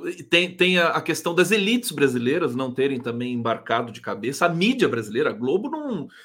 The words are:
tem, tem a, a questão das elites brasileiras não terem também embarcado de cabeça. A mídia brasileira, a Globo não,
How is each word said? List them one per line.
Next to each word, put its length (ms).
tem, 260
tem 220
a, 100
a 140
questão 320
das 160
elites 400
brasileiras 640
não 180
terem 260
também 360
embarcado 580
de 80
cabeça. 460
A 20
mídia 400
brasileira, 420
a 20
Globo 360
não, 400